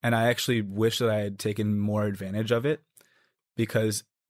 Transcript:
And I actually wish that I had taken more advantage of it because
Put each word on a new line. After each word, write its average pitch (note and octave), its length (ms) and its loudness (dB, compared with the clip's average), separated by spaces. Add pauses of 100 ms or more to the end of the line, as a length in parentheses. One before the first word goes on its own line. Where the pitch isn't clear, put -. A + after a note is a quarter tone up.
And A#2 100 2
I A2+ 140 4
actually A#2+ 340 0
wish G#2 380 0
that A#2 100 2
I G#2+ 120 2
had G2+ 180 -6
taken G#2+ 400 0
more G#2 260 0
advantage G2+ 460 -4
of A#2+ 140 0
it D3+ 160 -2 (720)
because A2 480 0 (260)